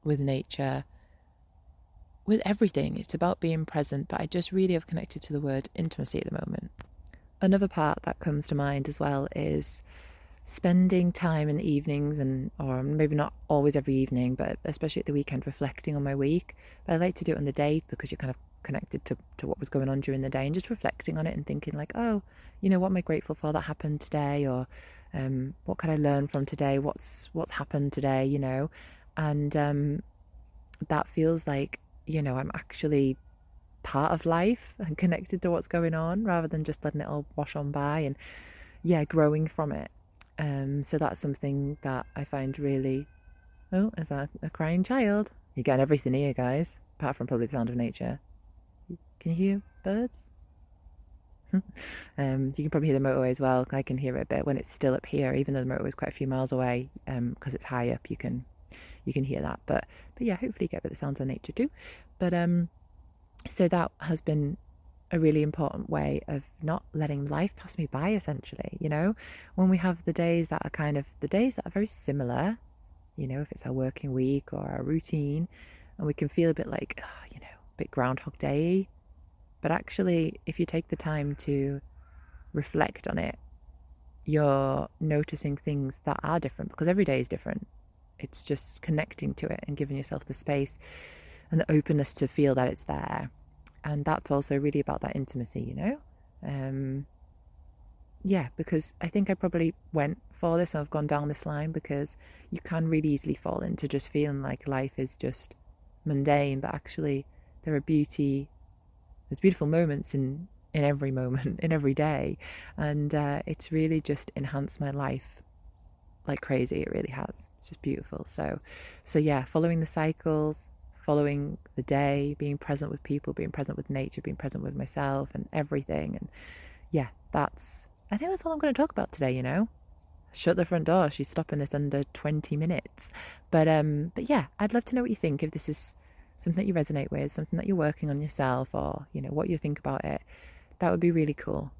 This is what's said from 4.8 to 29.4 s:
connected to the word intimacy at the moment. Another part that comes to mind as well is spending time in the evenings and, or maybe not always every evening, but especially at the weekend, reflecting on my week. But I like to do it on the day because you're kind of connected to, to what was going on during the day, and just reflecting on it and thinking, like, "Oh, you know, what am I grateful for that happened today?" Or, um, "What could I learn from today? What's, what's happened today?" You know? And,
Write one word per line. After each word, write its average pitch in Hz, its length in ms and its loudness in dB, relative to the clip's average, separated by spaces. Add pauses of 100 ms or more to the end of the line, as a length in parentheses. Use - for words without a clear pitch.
connected - 360 -6
to - 100 -6
the 147 80 -2
word 139 340 -2
intimacy 160 440 -2
at - 60 -2
the - 200 -6
moment. - 260 -8 (720)
Another 196 240 6
part 156 360 0
that - 160 -4
comes 147 280 -2
to 156 80 0
mind 143 320 0
as 143 120 -6
well 143 360 2
is - 460 -2 (600)
spending 180 680 4
time 160 380 0
in 147 60 2
the 147 160 0
evenings 147 480 0
and, 131 400 -2
or 131 240 -2
maybe 151 320 2
not 147 180 2 (140)
always 147 280 4
every 139 200 2
evening, 127 400 2
but - 280 -4
especially - 360 -2
at - 80 -4
the 147 60 -2
weekend, 143 340 -2
reflecting 143 480 -4
on 143 80 0
my 139 100 0
week. 143 420 2 (300)
But - 80 2
I 160 40 4
like 180 180 2
to - 80 -6
do 170 80 0
it - 80 0
on 147 60 0
the 139 60 0
day 147 380 2
because - 220 -8
you're - 60 -8
kind 131 120 -4
of 127 80 -6 (240)
connected - 440 -6
to, - 120 -4 (200)
to - 100 -8
what - 120 -2
was 139 100 -6
going 135 200 0
on 135 120 0
during 135 200 -2
the 135 80 -2
day, 135 160 0
and 147 80 0
just 185 160 -4
reflecting - 480 -4
on 156 80 -2
it 165 100 -4
and 147 100 -6
thinking, 147 300 -4
like, 147 200 -6
"Oh, 226 260 0 (400)
you 190 80 4
know, 185 100 8
what 185 120 2
am 185 60 2
I 175 40 0
grateful 160 320 -2
for 151 180 -2
that 156 100 2
happened 151 400 -4
today?" 143 440 0
Or, 127 220 0 (440)
um, 131 440 -2 (100)
"What - 140 -4
could 165 100 -2
I 156 60 2
learn 143 320 4
from 139 180 -2
today? 139 320 2
What's, - 560 -2
what's 160 200 -4
happened 143 380 0
today?" 135 320 2
You 139 140 2
know? 135 320 0 (480)
And, 147 380 0